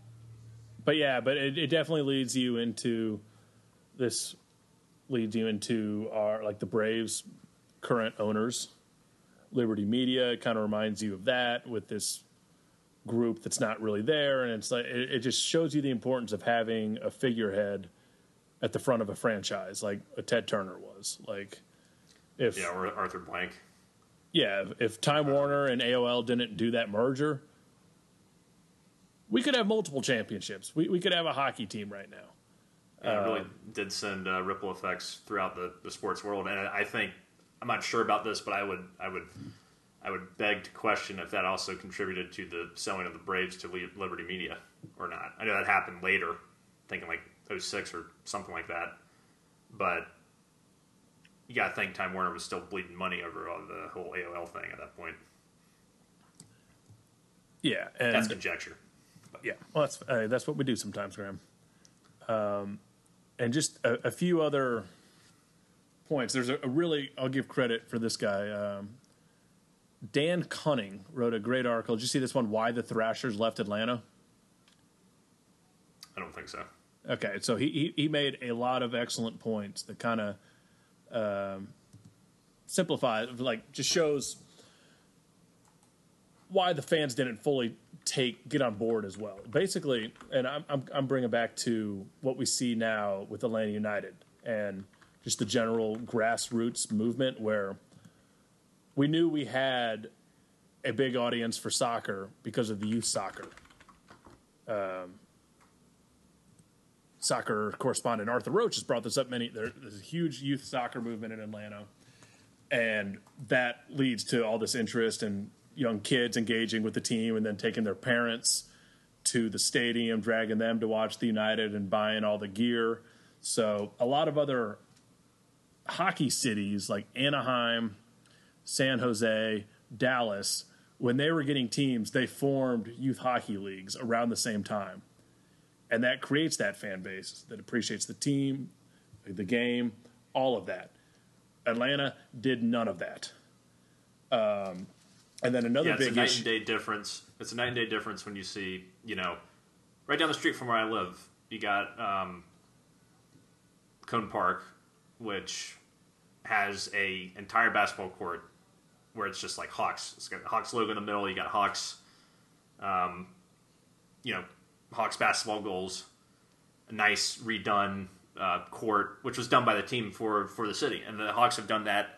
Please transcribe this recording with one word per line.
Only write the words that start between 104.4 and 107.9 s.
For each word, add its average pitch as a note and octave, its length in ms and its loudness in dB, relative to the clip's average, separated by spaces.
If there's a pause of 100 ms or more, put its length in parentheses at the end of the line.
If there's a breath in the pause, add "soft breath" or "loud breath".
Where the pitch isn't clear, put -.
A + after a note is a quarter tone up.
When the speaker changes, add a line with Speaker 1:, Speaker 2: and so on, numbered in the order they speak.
Speaker 1:
Um, F#2+ 480 -4 (2000)
soccer A2 580 0
correspondent A#2 540 0